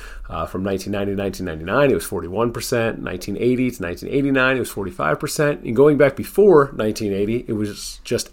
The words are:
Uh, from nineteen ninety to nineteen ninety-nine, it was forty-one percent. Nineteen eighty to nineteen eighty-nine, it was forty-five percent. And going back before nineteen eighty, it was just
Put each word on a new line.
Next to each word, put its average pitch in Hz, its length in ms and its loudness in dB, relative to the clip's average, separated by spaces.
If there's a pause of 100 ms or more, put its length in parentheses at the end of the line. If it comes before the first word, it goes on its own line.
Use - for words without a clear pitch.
(280)
Uh, 85 160 -6
from 92 180 -6
nineteen 98 300 -4
ninety 101 200 -2
to 98 40 -4
nineteen 95 300 -4
ninety-nine, 92 440 0
it 110 40 4
was 82 100 0
forty-one 98 480 -2
percent. 117 480 -2
Nineteen 92 380 -6
eighty 127 320 2
to 110 120 -8
nineteen 87 280 -6
eighty-nine, 135 460 2
it 123 40 -2
was 107 100 -4
forty-five 139 480 -2
percent. 147 440 -2
And 117 120 -4
going 143 220 6
back 139 200 4
before 175 580 6
nineteen 107 380 -2
eighty, 107 360 0
it 120 40 -4
was 104 520 -6
just - 280 -2